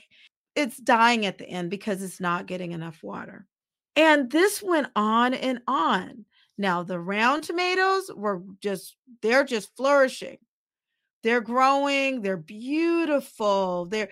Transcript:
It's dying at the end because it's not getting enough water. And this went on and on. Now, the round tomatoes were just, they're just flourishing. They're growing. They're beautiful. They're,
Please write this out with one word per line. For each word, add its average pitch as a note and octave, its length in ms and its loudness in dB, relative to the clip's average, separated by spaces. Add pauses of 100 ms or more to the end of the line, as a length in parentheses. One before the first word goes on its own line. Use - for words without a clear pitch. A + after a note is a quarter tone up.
(540)
It's D4 220 -2
dying A#3 500 4
at F#3 120 -4
the - 100 -16
end F3 220 -6
because G3 320 -4
it's F#3 180 -10
not F3+ 260 -2
getting F3+ 260 -8
enough E3 300 -12
water. - 440 -14 (500)
And D4 340 4
this F#4 320 2
went E4 320 0
on A3+ 400 2
and B3+ 320 -4
on. B3 580 -2 (340)
Now, F3+ 240 0
the F3 180 -6
round A3 420 0
tomatoes F#4 720 0
were G3+ 280 -4 (180)
just, G3 360 -8 (240)
they're B3 240 4
just B3+ 320 -6
flourishing. C4+ 640 2 (840)
They're A#3+ 180 2
growing. C4+ 800 2
They're F#3+ 140 -2
beautiful. A3 1500 0
They're, G3+ 260 -4